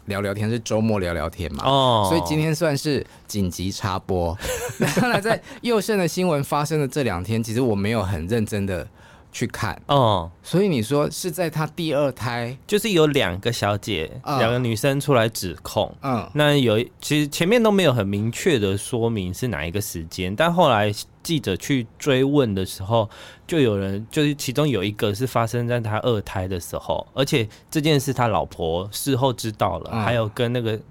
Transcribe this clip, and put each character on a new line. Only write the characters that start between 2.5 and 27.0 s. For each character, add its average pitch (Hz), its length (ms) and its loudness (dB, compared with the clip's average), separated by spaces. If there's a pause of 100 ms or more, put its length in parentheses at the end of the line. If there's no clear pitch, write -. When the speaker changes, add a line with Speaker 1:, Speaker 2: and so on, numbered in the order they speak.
Speaker 1:
算 151 240 0
是 143 280 -2 (220)
紧 98 220 -2
急 92 220 -4
插 95 280 -4
播。 90 380 -2 (180)
<laughs> - 220 -8
然 - 140 0
后 247 180 0
呢， 208 120 0
在 214 200 -2 (200)
佑 226 180 2
胜 208 180 0
的 185 80 2
新 180 220 0
闻 143 160 2
发 147 220 0
生 156 140 0
的 143 80 2
这 143 160 -2
两 92 200 -2
天， 113 180 0
其 113 120 -4
实 120 80 2
我 117 140 2
没 101 160 0
有 113 120 0
很 87 240 -2
认 110 180 0
真 101 200 -2
的 90 220 -4 (440)
去 - 140 -4
看。 - 420 -4
Speaker 2:
哦。 107 440 4 (100)
Speaker 1:
所 180 220 0
以 208 60 2
你 135 120 2
说 143 300 0
是 185 180 -6
在 170 200 -2
他 156 180 -2
第 156 260 -4
二 143 200 2
胎， 120 520 -6
Speaker 2:
就 208 140 2
是 220 120 0
有 156 160 6
两 113 320 2
个 117 120 -2
小 104 260 0
姐， 90 320 -4 (140)
Speaker 1:
嗯。 143 160 -2
Speaker 2:
两 113 100 4
个 120 80 2
女 120 160 0
生 139 280 0
出 143 120 2
来 117 140 6
指 92 340 -6
控。 - 400 -2
Speaker 1:
嗯。 123 320 -2
Speaker 2:
那 147 220 4
有， 117 240 4 (220)
其 151 180 0
实 147 80 0
前 170 200 0
面 233 140 6
都 220 80 6
没 196 140 4
有 151 80 6
很 110 160 2
明 101 240 0
确 - 260 2
的 101 200 2
说 117 320 -2
明 95 240 -2
是 127 160 -4
哪 76 160 -4
一 87 60 -4
个 101 100 -2
时 82 240 -8
间， 92 280 -4
但 165 200 2
后 170 160 4
来 107 240 4 (300)
记 160 160 0
者 98 160 0
去 127 320 -2 (100)
追 131 260 2
问 135 320 4
的 95 100 0
时 - 160 -10
候， 104 280 2 (380)
就 170 120 2
有 110 180 4
人， 98 320 -2
就 151 140 0
是 147 120 2
其 - 160 -6
中 147 160 2
有 104 160 0
一 101 80 0
个 104 220 0
是 117 120 -2
发 117 200 0
生 120 220 -2
在 120 120 0
他 107 200 -2
二 113 220 0
胎 92 260 -6
的 95 120 -4
时 - 180 -8
候， - 360 -4